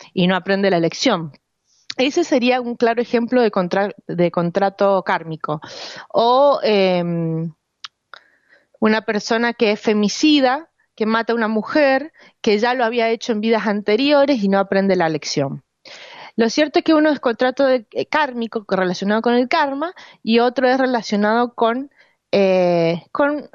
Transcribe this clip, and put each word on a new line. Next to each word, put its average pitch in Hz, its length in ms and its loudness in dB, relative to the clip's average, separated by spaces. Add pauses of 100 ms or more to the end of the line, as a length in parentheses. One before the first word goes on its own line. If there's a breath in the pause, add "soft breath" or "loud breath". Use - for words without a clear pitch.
(120 loud breath)
y 180 140 0
no 190 100 2
aprende 196 360 0
la 175 80 2
lección. 165 520 -2 (640)
Ese 285 260 0
sería 247 360 0
un 240 160 -6
claro 233 280 0
ejemplo 240 380 0
de 214 100 2
contra-, 196 420 -2 (140)
de 170 240 0
contrato 196 720 0
kármico. 160 580 -6 (480 loud breath)
O, 254 540 2
em, 170 920 0 (1300 soft breath)
una 220 220 2
persona 226 520 -2
que 208 180 0
es 208 80 -2
femicida, 262 920 0 (240)
que 220 100 -4
mata 226 280 -2
a - 20 -2
una 226 120 0
mujer, 269 640 0 (280 soft breath)
que 214 160 2
ya 240 160 0
lo 254 100 -2
había 226 260 0
hecho 226 220 -4
en 214 100 -4
vidas 220 260 0
anteriores 254 760 2
y 196 60 2
no 196 80 2
aprende 196 380 2
la 175 120 0
lección. 147 560 -4 (760 loud breath)
Lo 226 120 2
cierto 302 300 0
es 320 60 -4
que 320 80 4
uno 311 160 4
es 277 120 -2
contrato 254 440 0
de, 254 260 0
eh, - 160 -6
kármico, 240 600 -4
relacionado 190 540 -2
con 240 140 0
el 247 120 0
karma, 302 460 -2 (280 loud breath)
y 226 180 2
otro 247 280 0
es 254 100 2
relacionado 240 760 0
con, 247 380 -2 (400 soft breath)
eh, 175 720 2 (100)
con 294 420 -2